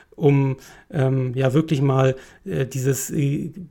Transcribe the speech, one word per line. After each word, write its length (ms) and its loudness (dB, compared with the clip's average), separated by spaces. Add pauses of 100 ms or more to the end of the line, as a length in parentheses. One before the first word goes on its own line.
(180)
um, 380 4 (340)
ähm, 440 0
ja, 180 0
wirklich 280 2
mal, 360 2 (280)
äh, 220 -4
dieses, 440 -4
äh, 420 -2 (180)